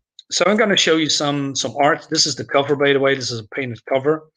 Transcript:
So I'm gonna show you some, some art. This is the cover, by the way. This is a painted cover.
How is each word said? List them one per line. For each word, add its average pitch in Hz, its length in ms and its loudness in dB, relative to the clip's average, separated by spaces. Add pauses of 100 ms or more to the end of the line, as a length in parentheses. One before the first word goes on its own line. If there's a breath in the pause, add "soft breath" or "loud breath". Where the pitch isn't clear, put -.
(320)
So - 140 -2
I'm 208 120 4
gonna 208 200 2
show 160 200 2
you 160 120 0
some, 143 460 -2
some 120 220 -6
art. 147 320 2
This 151 160 0
is 147 100 -4
the 127 100 -8
cover, 139 300 0
by 139 180 2
the 139 60 2
way. 135 160 2
This 123 160 -6
is 120 80 -6
a 107 100 -12
painted 123 360 -10
cover. 151 520 -2